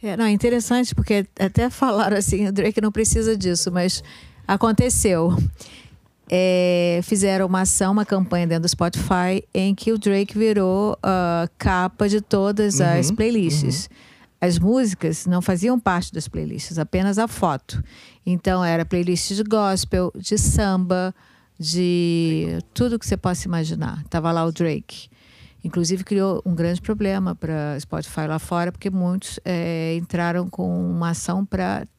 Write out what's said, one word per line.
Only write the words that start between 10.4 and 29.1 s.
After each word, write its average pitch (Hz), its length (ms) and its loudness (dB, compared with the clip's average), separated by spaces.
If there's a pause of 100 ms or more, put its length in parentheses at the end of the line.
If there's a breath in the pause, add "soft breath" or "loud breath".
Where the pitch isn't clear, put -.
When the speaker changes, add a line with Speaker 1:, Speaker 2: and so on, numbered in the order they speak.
Speaker 1:
ah, 175 440 0 (100)
capa 190 500 0
de 208 140 2
todas 202 580 0
as 170 300 4
Speaker 2:
Uhum, 214 80 0
Speaker 1:
playlists. 165 720 0
Speaker 2:
uhum. - 60 -20 (420 loud breath)
Speaker 1:
As 175 180 2
músicas 185 680 0
não 180 160 2
faziam 196 380 0
parte 175 340 0
das 165 140 -8
playlists, 156 520 -8
apenas 190 400 0
a 226 80 2
foto. - 560 -4 (420 loud breath)
Então, 180 380 0
era 170 220 2
playlist 175 480 -2
de 208 100 -2
gospel, 190 720 0
de 202 220 -4
samba, 185 760 2 (460 soft breath)
de 165 1000 0 (160)
tudo 240 240 0
que - 80 -8
você 196 120 0
possa - 300 -2
imaginar. 160 600 -4
Tava 165 220 -2
lá 165 140 0
o 165 60 -2
Drake. 156 580 -6 (540 soft breath)
Inclusive, 180 400 -2
criou 196 420 -2
um 175 100 0
grande 170 260 0
problema 196 540 -2
pra 151 440 -6
Spotify 160 480 -8
lá 156 120 -2
fora, 175 320 -4
porque - 180 -8
muitos, 185 560 -4